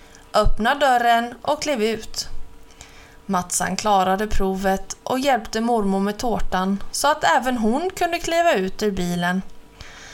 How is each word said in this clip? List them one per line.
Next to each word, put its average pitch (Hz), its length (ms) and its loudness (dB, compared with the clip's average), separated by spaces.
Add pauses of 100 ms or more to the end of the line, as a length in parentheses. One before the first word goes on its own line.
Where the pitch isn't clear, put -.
(340)
Öppna 214 420 4
dörren 240 680 4
och 294 200 -2
kliv 262 220 -2
ut. 220 440 -4 (960)
Matsan 180 500 -2
klarade 196 520 2
provet 190 760 0
och 262 160 -2
hjälpte 233 420 0
mormor 208 380 0
med 202 180 -2
tårtan 196 760 0
så - 160 0
att 302 160 0
även 254 340 2
hon 247 320 0
kunde 339 300 -2
kliva 339 340 2
ut 190 300 -2
ur 208 80 0
bilen. 175 500 -2 (720)